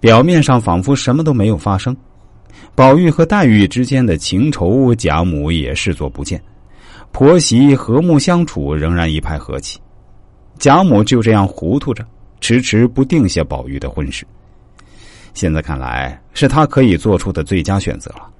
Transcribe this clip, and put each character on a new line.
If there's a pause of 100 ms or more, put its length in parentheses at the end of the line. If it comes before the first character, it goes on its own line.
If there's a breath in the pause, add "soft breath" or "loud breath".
表
面
上
仿
佛
什
么
都
没
有
发
生。 (760 loud breath)
宝
玉
和
黛
玉
之
间
的
情
仇，
贾
母
也
视
作
不
见。 (720 soft breath)
婆
媳
和
睦
相
处，
仍
然
一
派
和
气。 (760)
贾
母
就
这
样
糊
涂
着， (360)
迟
迟
不
定
下
宝
玉
的
婚
事。 (1080 soft breath)
现
在
看
来， (140)
是
她
可
以
做
出
的
最
佳
选
择
了。 (120)